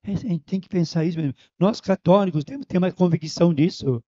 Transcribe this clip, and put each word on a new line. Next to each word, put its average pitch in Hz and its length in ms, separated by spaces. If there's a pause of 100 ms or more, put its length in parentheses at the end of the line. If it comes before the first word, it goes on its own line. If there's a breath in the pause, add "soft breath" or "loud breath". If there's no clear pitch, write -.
É, 202 100
a - 20
gente 175 280
tem 190 160
que - 80
pensar 170 380
isso 165 140
mesmo. 143 160 (220 soft breath)
Nós 202 220
católicos 185 640
temos 277 220
que - 80
ter 185 60
mais 175 140
convicção 170 600
disso. 139 540